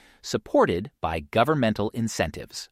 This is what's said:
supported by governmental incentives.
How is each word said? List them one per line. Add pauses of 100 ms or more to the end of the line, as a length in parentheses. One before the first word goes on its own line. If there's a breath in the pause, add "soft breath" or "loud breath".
(220 soft breath)
supported
by
governmental
incentives.